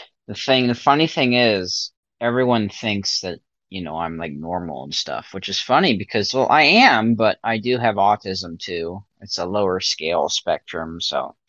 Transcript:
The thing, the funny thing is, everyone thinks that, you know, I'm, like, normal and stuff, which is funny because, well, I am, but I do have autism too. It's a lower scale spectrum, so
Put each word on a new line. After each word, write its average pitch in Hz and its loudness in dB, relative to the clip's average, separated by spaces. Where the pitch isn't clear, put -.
The 104 -12
thing, 127 2
the 120 2
funny 147 4
thing 135 0
is, 107 0
everyone 120 2
thinks 101 -4
that, 87 -8
you 95 -10
know, 80 -8
I'm, 82 -6
like, 82 -8
normal 80 -8
and 71 -12
stuff, - -8
which 95 -10
is 98 -6
funny 143 2
because, 101 -2
well, 131 0
I 151 6
am, 143 6
but 107 2
I 113 -2
do 123 0
have 117 0
autism 95 0
too. 87 -6
It's - -8
a 90 -4
lower 92 0
scale 80 0
spectrum, 82 -4
so 67 -6